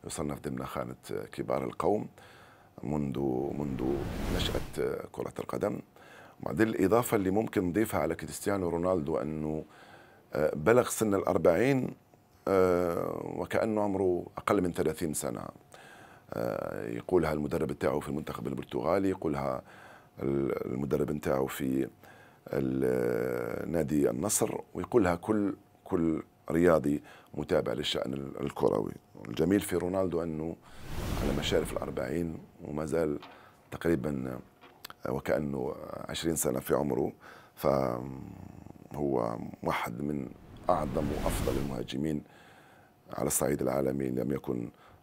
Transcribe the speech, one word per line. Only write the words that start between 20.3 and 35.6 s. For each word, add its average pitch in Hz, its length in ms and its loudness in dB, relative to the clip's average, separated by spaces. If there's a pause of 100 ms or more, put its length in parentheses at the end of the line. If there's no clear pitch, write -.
المدرب 69 400 0
بتاعه 73 400 0
في 65 420 -2 (600)
ال-، 62 1200 0
نادي 73 400 2
النصر، 92 480 0 (160)
ويقولها 90 400 4
كل، 101 420 0 (280)
كل 82 380 2 (280)
رياضي 78 520 6 (320)
متابع 76 380 0
للشأن 67 420 -2
ال-، 69 260 -8
الكروي. 52 520 2 (360)
الجميل 82 320 4
في 95 160 -2
رونالدو 87 460 0
أنه 82 340 -4 (680)
على 69 160 0
مشارف 78 340 0
الأربعين 73 680 -2 (260)
وما 73 200 -4
زال 76 340 0 (520)
تقريبًا 65 680 0 (680)
وكأنه 69 680 -2 (340)